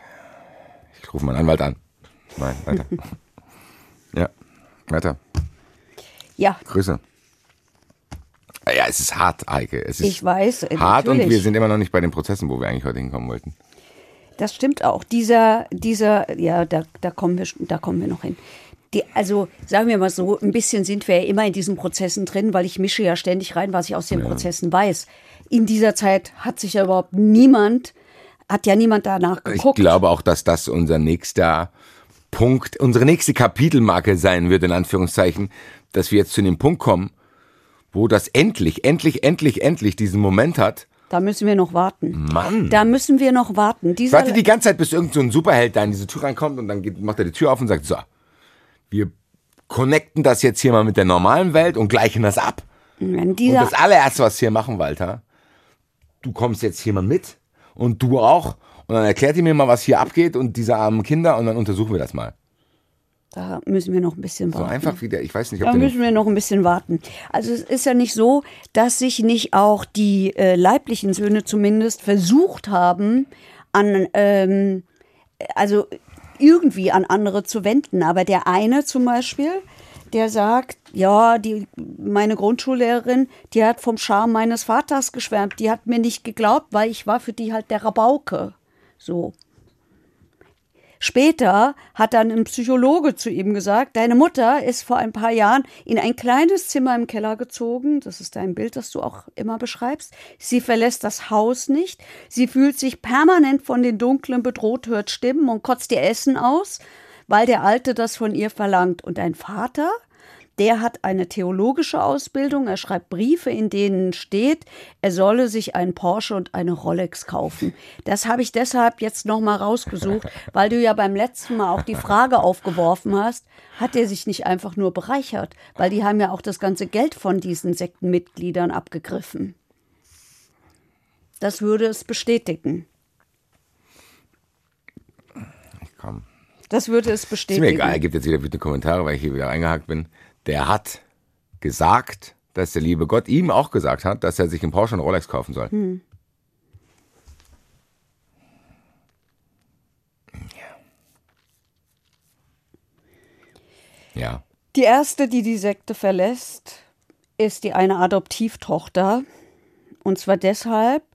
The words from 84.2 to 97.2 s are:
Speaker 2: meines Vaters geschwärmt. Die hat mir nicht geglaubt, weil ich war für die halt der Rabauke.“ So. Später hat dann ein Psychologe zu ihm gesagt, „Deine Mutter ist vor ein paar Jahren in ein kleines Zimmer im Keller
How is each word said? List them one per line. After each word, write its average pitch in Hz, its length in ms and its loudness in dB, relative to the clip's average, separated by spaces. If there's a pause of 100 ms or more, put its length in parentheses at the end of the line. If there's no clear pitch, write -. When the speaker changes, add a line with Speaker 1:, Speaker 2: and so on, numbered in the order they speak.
Speaker 2:
meines 226 320 0
Vaters 277 480 -2
geschwärmt. 208 480 -4
Die 220 100 0
hat 220 180 -4
mir 233 120 0
nicht 226 240 -4
geglaubt, 226 480 0
weil 214 180 0
ich - 160 -12
war 220 140 0
für 233 140 -10
die 220 180 -8
halt 220 180 -6
der 208 140 -4
Rabauke.“ 220 720 0 (460)
So. - 340 -8 (1700)
Später 254 760 2 (180)
hat 220 220 0
dann 226 160 2
ein 226 140 0
Psychologe 254 680 0
zu - 160 -10
ihm 196 240 -4
gesagt, 202 420 -2
„Deine 233 200 2
Mutter 269 480 2
ist 247 180 -4
vor - 160 -4
ein 220 140 -4
paar 220 180 -4
Jahren 226 360 2 (200)
in 226 140 -2
ein 240 160 -2
kleines 311 540 0
Zimmer 262 260 0
im 233 100 -2
Keller 220 300 -6